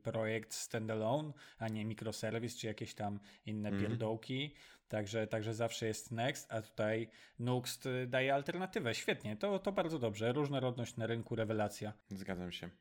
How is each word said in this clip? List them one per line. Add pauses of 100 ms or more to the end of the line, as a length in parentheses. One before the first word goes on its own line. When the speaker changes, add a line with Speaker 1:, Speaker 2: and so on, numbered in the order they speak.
Speaker 1:
projekt
standalone, (280)
a
nie
mikroserwis
czy
jakieś
tam (260)
inne
Speaker 2:
Mhm.
Speaker 1:
pierdołki. (340)
Także,
także
zawsze
jest
Next,
a
tutaj (320)
Nuxt,
y,
daje
alternatywę.
Świetnie,
to,
to
bardzo
dobrze.
Różnorodność
na
rynku,
rewelacja. (160)
Speaker 2:
Zgadzam
się, (120)